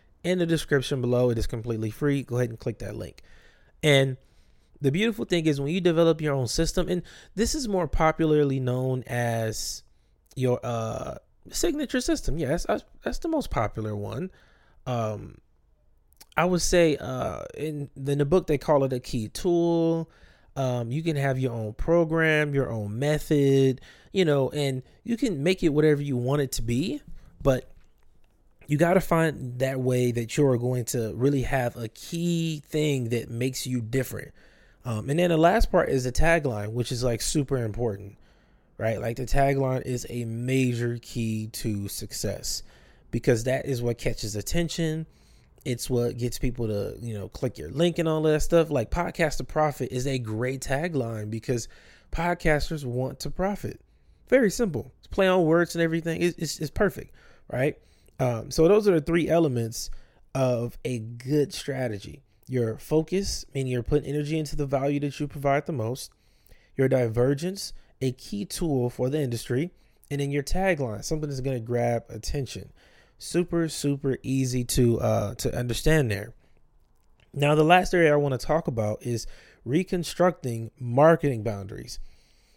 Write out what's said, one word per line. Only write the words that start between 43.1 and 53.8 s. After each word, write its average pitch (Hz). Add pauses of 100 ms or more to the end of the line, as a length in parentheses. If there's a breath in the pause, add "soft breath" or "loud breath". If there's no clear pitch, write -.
because 117
that 127
is 120
what 120
catches 113
attention. 160 (600 soft breath)
It's 123
what 120
gets 120
people 120
to, 101
you 117
know, 101
click -
your 78
link 165
and 160
all 156
that 151
stuff. 160
Like, 127
Podcast 175
to 135
Profit 151
is 127
a 135
great 123
tagline 131
because 113 (420 soft breath)
podcasters 160
want 127
to 147
profit. 185 (480)